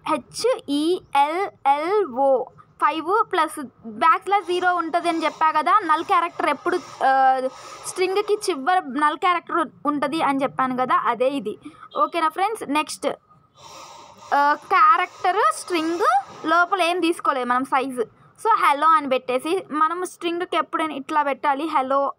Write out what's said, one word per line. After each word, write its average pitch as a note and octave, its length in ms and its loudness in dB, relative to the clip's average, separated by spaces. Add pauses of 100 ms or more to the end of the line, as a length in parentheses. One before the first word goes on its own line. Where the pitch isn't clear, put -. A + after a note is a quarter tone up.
హెచ్ఈఎల్ఎల్ఓ, D4+ 2250 0 (380)
ఫైవ్ D#4+ 500 0
ప్లస్ D#4 340 -2 (200)
బ్యాక్ D#4+ 360 2
స్లాష్ G4 220 0
జీరో F4+ 300 0
ఉంటుంది E4 340 -2
అని E4 160 -2
చెప్పా D#4 260 0
కదా. E4 340 2
నల్ D#4 200 2
క్యారెక్టర్ E4+ 440 0
ఎప్పుడు, E4+ 300 -2 (260)
ఆ, C4 360 4 (460)
స్ట్రింగ్కి G4 520 -2 (120)
చివర E4 280 0
నల్ D4+ 380 0
క్యారెక్టర్ E4+ 520 0 (180)
ఉంటుంది D4 360 -2
అని C#4 200 0
చెప్పాను B3+ 340 -2
కదా, B3+ 180 0
అదే A#3+ 340 0
ఇది. A3 300 -6 (380)
ఓకేనా D#4 320 0
ఫ్రెండ్స్? G4 400 -2
నెక్స్ట్, D4 400 -2 (1300)
ఆ, C#4+ 200 4
క్యారెక్టర్ F4+ 1000 2
స్ట్రింగ్ E4+ 460 -4 (460)
లోపల F4 360 2
ఏం F4 180 0
తీసుకోలేదు D4+ 480 -2
మనం B3+ 160 0
సైజు. C4 400 -2 (380)
So G#4+ 240 2
హెలో D4 200 2
అని D#4 220 4
పెట్టేసి B3+ 640 -2
మనం D#4+ 340 -2
స్ట్రింగ్కి F4 520 -6
ఎప్పుడైనా D#4 380 -4
ఇట్లా D4 280 -2
పెట్టాలి, C#4 440 -2
హెలో C#4 520 0